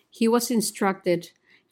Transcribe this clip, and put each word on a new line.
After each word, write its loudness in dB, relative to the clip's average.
he -2
was 0
instructed. -2